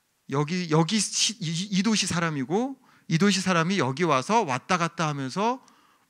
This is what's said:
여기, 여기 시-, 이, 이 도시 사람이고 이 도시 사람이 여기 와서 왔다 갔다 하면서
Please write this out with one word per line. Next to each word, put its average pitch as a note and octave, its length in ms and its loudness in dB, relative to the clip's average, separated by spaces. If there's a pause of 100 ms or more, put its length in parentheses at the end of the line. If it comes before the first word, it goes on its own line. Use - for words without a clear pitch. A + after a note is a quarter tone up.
(300)
여기, E3 420 -2
여기 F3 280 4
시-, - 400 -2
이, E3+ 320 -4
이 F#3+ 120 0
도시 G#3 240 0
사람이고 E3+ 720 -2 (280)
이 D#3+ 100 0
도시 G3 240 4
사람이 F3+ 380 2
여기 C3 240 0
와서 E3+ 400 2
왔다 D3 340 -2
갔다 E3 300 -2
하면서 D3+ 580 -4 (440)